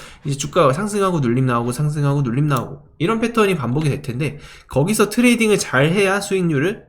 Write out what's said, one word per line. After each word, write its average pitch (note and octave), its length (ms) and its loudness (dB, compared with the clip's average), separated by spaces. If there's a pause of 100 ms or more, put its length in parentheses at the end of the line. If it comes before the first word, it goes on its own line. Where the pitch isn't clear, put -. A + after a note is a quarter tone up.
(260)
이제 D3 100 -4
주가가 D3 380 2
상승하고 G3 460 -2
눌림 C3 260 0
나오고 A#2+ 280 0
상승하고 D3 500 0
눌림 C3+ 240 0
나오고 B2+ 400 -4 (100)
이런 A3 220 0
패턴이 A3 360 2
반복이 C#3+ 340 -2
될 A2+ 120 -2
텐데 B2+ 380 -6 (280)
거기서 G3+ 420 2
트레이딩을 A#3+ 500 2
잘 C#3+ 320 0
해야 G3 300 2
수익률을 F3+ 680 -2